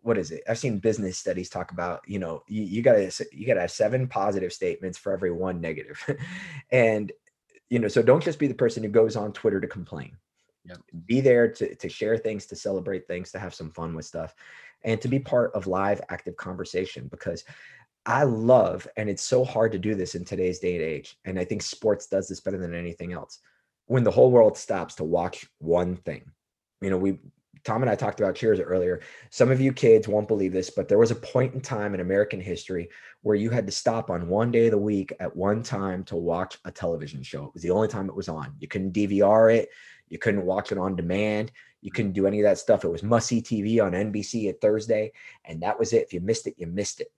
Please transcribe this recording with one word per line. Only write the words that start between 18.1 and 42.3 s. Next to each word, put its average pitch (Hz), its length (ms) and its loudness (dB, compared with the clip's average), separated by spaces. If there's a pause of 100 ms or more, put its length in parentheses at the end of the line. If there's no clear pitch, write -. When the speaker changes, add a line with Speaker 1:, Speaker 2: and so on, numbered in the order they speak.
Speaker 1:
love, 110 720 4
and 107 120 -2
it's 98 140 -4
so 127 220 2
hard 113 260 2
to 104 80 -4
do 104 160 -2
this 92 220 -4
in 87 80 -8
today's 92 340 -2
day 90 160 -2
and 82 100 -4
age, 76 400 -8
and 92 140 -6
I 90 60 -2
think 101 180 -4
sports - 460 -2
does 98 200 -2
this 92 120 -10
better 95 180 -6
than 85 160 -6
anything 87 380 -8
else, - 260 -14 (480)
when 123 160 2
the 107 80 4
whole 127 220 8
world 110 240 8
stops 92 400 -6
to 87 80 -6
watch 85 420 -2 (120)
one 87 400 0
thing. - 300 -10 (520)
You 98 100 -2
know, 92 80 2
we, 98 220 0 (420)
Tom 117 200 -2
and 123 80 2
I 104 40 2
talked 104 260 -4
about 95 140 2
Cheers 107 260 2
earlier. 90 400 0 (300)
Some 123 220 4
of 131 80 2
you 135 120 4
kids 110 360 6
won't 107 200 0
believe 98 240 0
this, 92 180 -2
but 95 180 -4
there 101 100 6
was 113 140 6
a 113 40 -2
point 127 380 -2
in 135 60 -6
time 104 340 -4
in 92 60 -4
American 98 400 0
history 90 480 -6 (340)
where 104 140 2
you 110 140 0
had 117 160 0
to 98 60 -6
stop 113 380 -2
on 87 180 -4
one 110 240 2
day 117 140 6
of 113 60 6
the 104 60 2
week 101 420 -2
at 90 140 -6
one 101 280 0
time 95 420 -6
to 92 120 -8
watch 85 480 -4
a 92 80 -12
television 73 500 -6
show. 71 240 -12
It - 80 -20
was 80 80 -16
the 85 80 -4
only 104 180 2
time 101 200 -6
it - 60 -12
was 95 140 -8
on. 73 320 -10
You 73 80 -14
couldn't 95 220 -4
D 104 160 0
V 98 160 2
R 110 280 8
it. 113 180 4 (400)
You 82 100 -14
couldn't 101 280 0
watch 92 240 -2
it 98 80 -4
on 95 160 -2
demand. 104 560 -2 (300)
You 98 100 -14
couldn't 101 220 -2
do 95 160 2
any 104 100 0